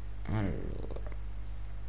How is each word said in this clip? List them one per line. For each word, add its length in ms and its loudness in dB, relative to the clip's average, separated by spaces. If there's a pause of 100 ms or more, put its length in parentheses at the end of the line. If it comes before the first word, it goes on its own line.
(260)
allora. 760 2 (880)